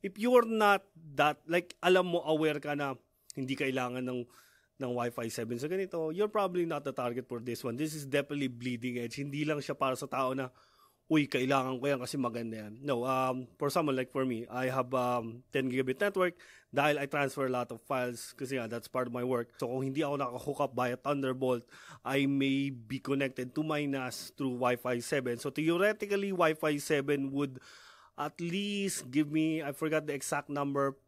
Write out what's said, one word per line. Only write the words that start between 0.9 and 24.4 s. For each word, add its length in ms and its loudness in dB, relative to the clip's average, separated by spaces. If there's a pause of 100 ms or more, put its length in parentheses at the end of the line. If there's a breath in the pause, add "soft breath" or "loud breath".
that, 320 2
like, 400 0
alam 240 6
mo, 160 0
aware 320 4
ka 160 -4
na 240 -2 (400)
hindi 160 -4
kailangan 480 -2
ng, 240 -4 (560 soft breath)
ng 160 -2
Wi-Fi 320 -2
seven 320 -4
sa 80 -4
ganito, 400 -4
you're 200 0
probably 360 0
not 160 -2
the 120 -6
target 360 -4
for 80 -6
this 240 -6
one. 160 -4
This 160 -2
is 160 -10
definitely 400 0
bleeding 480 -4
edge. 240 -6
Hindi 240 -2
lang 160 0
siya 160 -4
para 160 2
sa 160 -6
tao 240 0
na, 160 -2 (560 soft breath)
"Uy, 240 4
kailangan 480 2
ko 80 -6
yan 160 2
kasi 160 -6
maganda 480 -2
yan." 160 -14
No, 240 0
um, 400 2 (160)
for 80 2
someone 240 2
like 160 0
for 160 0
me, 240 -4
I 240 -2
have, 160 0
um, 640 0
ten 160 0
gigabit 320 0
network 320 2 (420 loud breath)
dahil 240 4
I 80 -2
transfer 400 0
a 80 0
lot 160 -2
of 160 -10
files 480 -4
kasi 240 -4
nga, 80 -4
that's 240 -8
part 160 0
of 80 -8
my 80 -2
work. 380 -2
So, 100 -2
kung 140 0
hindi 180 0
ako 160 0
nakahook 400 -4
up 160 2
via 240 0
Thunderbolt, 640 0 (400 loud breath)
I 240 2
may 400 2
be 320 -8
connected 560 -2
to 80 0
my 240 -2
nas 480 -6
through 240 -2